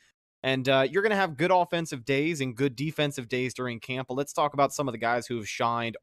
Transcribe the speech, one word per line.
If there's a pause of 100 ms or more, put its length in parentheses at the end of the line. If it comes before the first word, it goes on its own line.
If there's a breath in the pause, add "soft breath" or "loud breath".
(440 soft breath)
And,
uh,
you're
gonna
have
good
offensive
days
and
good
defensive
days
during
camp.
But
let's
talk
about
some
of
the
guys
who
have
shined